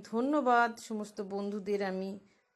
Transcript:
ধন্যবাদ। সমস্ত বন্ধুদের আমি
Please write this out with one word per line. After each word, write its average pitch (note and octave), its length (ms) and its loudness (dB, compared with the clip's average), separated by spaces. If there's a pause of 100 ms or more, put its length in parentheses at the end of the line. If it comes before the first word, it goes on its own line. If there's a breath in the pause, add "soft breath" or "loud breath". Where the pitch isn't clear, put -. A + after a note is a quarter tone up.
ধন্যবাদ। A#3+ 720 4
সমস্ত G#3+ 420 -8
বন্ধুদের G3+ 640 -2
আমি F#3+ 360 -4 (380 soft breath)